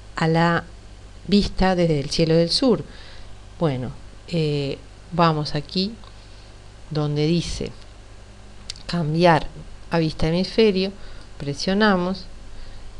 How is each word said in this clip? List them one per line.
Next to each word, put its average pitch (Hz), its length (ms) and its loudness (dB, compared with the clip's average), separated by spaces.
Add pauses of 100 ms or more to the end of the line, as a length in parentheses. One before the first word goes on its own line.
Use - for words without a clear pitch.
(180)
a 165 100 2
la 165 380 4 (600)
vista 190 500 4
desde 165 260 2
el 139 80 -6
cielo 160 260 2
del 170 140 4
sur? 190 340 2 (720)
Bueno, 127 340 0 (360)
eh, 147 500 -2 (360)
vamos 160 420 2
aquí 185 380 -4 (960)
donde 147 380 -2
dice - 440 0 (1160)
cambiar 165 600 4 (420)
a 170 100 2
vista 160 280 0
hemisferio, 190 640 2 (460)
presionamos 185 880 0 (760)